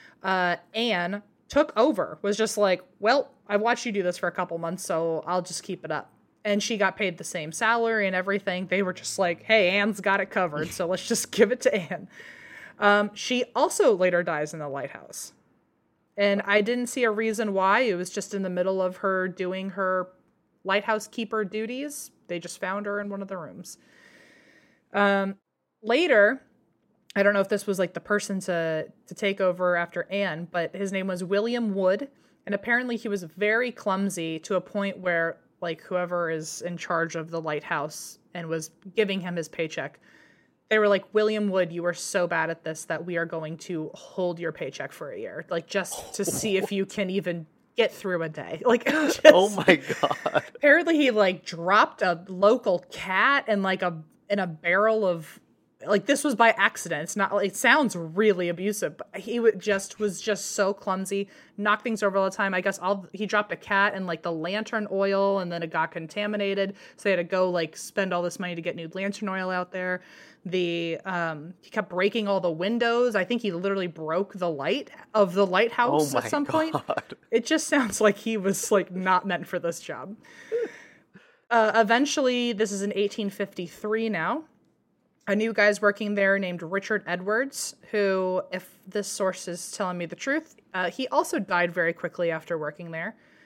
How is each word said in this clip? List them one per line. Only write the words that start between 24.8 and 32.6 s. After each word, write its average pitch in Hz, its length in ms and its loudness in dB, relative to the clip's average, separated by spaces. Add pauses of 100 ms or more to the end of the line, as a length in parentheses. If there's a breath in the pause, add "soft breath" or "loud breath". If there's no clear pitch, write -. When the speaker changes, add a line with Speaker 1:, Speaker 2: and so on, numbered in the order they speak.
Speaker 1:
Um, 196 420 2 (480)
later, 240 580 4 (720)
I 202 80 4
don't 202 100 6
know 202 80 2
if 196 80 0
this 202 180 -2
was, 190 120 0
like, 180 140 0
the 175 60 -6
person 202 420 -2
to, 165 460 -2 (200)
to - 80 -14
take 196 260 0
over 180 340 2
after 170 340 -2
Anne, 175 420 -2
but 170 240 -2
his 196 160 -4
name 190 160 -2
was 185 160 -4
William 214 500 0
Wood. 196 360 2 (360 soft breath)
And 202 100 -4
apparently 240 400 0